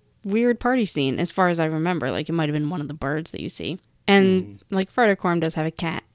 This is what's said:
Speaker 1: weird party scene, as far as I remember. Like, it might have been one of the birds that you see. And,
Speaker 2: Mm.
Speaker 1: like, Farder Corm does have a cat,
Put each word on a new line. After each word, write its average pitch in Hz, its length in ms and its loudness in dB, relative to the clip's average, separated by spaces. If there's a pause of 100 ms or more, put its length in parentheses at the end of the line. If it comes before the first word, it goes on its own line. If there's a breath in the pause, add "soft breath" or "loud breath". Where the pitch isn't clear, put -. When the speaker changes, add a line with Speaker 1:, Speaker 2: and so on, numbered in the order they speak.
(240)
Speaker 1:
weird 233 360 0
party 247 260 0
scene, 135 320 0
as 170 140 -2
far 185 160 2
as 170 100 0
I 165 80 2
remember. 156 440 -2
Like, 113 180 -4
it 160 40 -4
might 160 160 0
have 147 60 -2
been 151 160 -2
one 175 120 -4
of 143 60 -8
the 147 60 -10
birds 156 380 -6
that - 80 -10
you 98 80 -8
see. 127 300 -8 (280)
And, 190 380 6
Speaker 2:
Mm. - 160 -18 (100)
Speaker 1:
like, 190 240 -2
Farder 214 220 4
Corm 170 240 0
does 160 140 0
have 156 120 -2
a 160 40 -4
cat, - 340 -6 (100)